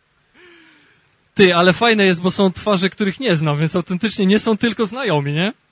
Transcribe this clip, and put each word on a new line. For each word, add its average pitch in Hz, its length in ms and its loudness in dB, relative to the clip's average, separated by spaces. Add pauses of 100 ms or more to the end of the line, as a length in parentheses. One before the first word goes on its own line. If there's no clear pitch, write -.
(1300)
Ty, 185 200 4
ale 175 180 4
fajne 220 320 2
jest, 175 180 2
bo 185 80 0
są 190 220 0
twarze, 190 380 -2
których 196 300 -4
nie 226 160 0
znam, 147 220 -2
więc 160 180 -2
autentycznie 190 500 -2
nie 202 120 4
są 220 180 0
tylko 226 300 -2
znajomi, 180 460 -4
nie? 180 200 -2 (200)